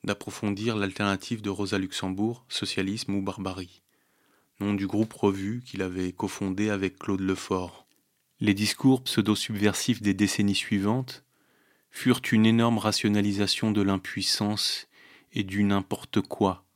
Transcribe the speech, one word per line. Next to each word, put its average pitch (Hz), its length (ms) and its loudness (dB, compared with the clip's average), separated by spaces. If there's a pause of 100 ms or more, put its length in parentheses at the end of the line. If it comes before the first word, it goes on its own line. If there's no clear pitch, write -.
d'approfondir 101 720 -4
l'alternative 101 680 -2
de 101 80 -4
Rosa 98 260 -2
Luxembourg, 95 720 -4
socialisme 98 640 -4
ou 98 80 -2
barbarie. 95 640 -8 (760)
Nom 101 140 0
du 98 140 0
groupe 107 260 0
Revue 101 500 -2
qu'il 95 200 -8
avait 92 280 -4
cofondé 101 600 -2
avec 98 260 -2
Claude 95 240 -2
Lefort. 92 640 -2 (540)
Les 104 160 4
discours 127 480 2
pseudo-subversifs 104 1000 0
des 101 140 2
décennies 101 400 2
suivantes 110 680 -2 (680)
furent - 300 2 (100)
une 110 160 6
énorme 117 320 4
rationalisation 104 920 2
de 104 140 2
l'impuissance 98 1040 -2 (460)
et 104 100 -2
du 98 200 0
n'importe 101 580 0
quoi - 440 -2 (100)